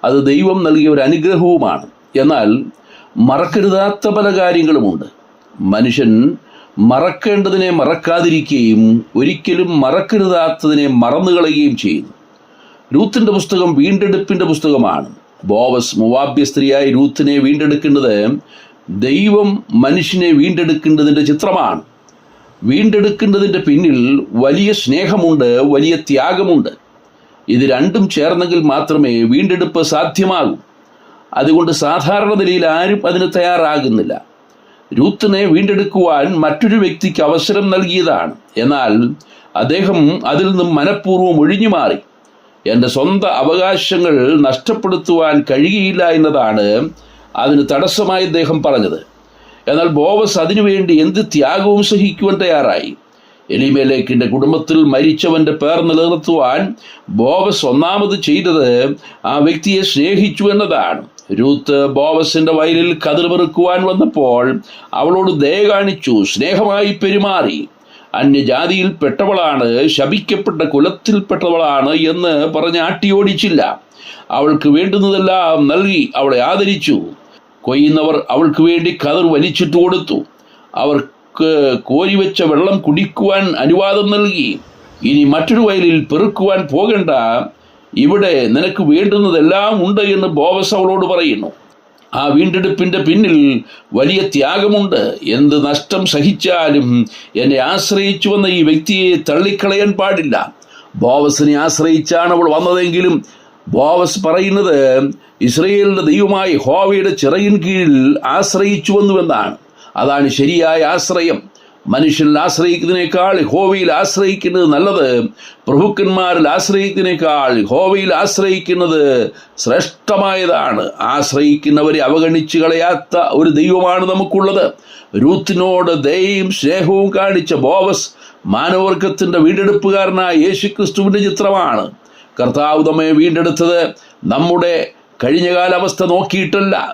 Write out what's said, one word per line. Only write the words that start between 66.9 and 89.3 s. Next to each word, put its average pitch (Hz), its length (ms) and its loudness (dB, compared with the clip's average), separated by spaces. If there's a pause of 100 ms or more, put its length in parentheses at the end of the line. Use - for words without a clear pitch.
പെരുമാറി. 196 560 0 (600)
അന്യജാതിയിൽപ്പെട്ടവളാണ്, 151 1500 0 (260)
ശപിക്കപ്പെട്ട 185 640 -2 (120)
കുലത്തിൽപ്പെട്ടവളാണ് 165 1200 0 (180)
എന്ന് 175 240 -2 (200)
പറഞ്ഞ് 165 340 -2
ആട്ടിയോടിച്ചില്ല. 196 720 0 (760)
അവൾക്ക് 147 400 0
വേണ്ടുന്നതെല്ലാം 190 800 0 (140)
നൽകി 185 320 0 (180)
അവളെ 135 180 0 (120)
ആദരിച്ചു. 190 460 -2 (720)
കൊയ്യുന്നവർ 151 500 2 (180)
അവൾക്ക് 151 340 2
വേണ്ടി 170 240 0 (100)
കതിർ 156 320 0
വലിച്ചിട്ട് 160 500 0
കൊടുത്തു. 180 340 -2 (640)
അവർക്ക് 147 680 -4 (400)
കോരിവെച്ച 190 500 0 (120)
വെള്ളം 190 340 2
കുടിക്കുവാൻ 196 580 0 (200)
അനുവാദം 196 500 0
നൽകി. 202 340 -2 (600)
"ഇനി 143 140 4 (100)
മറ്റൊരു 214 340 0
വയലിൽ 175 300 2 (140)
പെറുക്കുവാൻ 190 500 0 (100)
പോകണ്ട, 190 380 0 (960)
ഇവിടെ 185 300 2 (200)
നിനക്ക് 180 280 -2 (120)
വേണ്ടുന്നതെല്ലാം 196 800 2 (120)